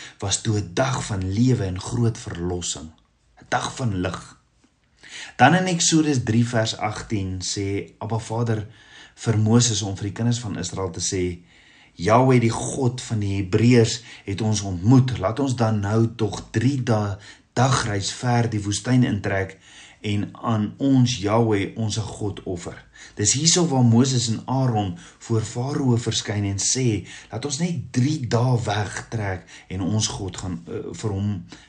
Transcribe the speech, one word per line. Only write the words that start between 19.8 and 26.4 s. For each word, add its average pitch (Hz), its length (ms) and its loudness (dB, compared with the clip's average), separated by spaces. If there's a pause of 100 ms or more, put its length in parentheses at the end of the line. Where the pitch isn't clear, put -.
en 104 320 -4
aan 107 440 -2
ons 131 420 4
Yahweh, 104 580 0
ons 107 200 -2
God, 101 460 -6
offer." - 420 -10 (300)
Dis 104 220 2
hierso 165 320 4
waar 131 160 4
Moses 120 440 4
en 107 160 -2
Aaron 113 500 0 (320)
voor 110 180 0
Farao 127 520 0
verskyn 107 480 -2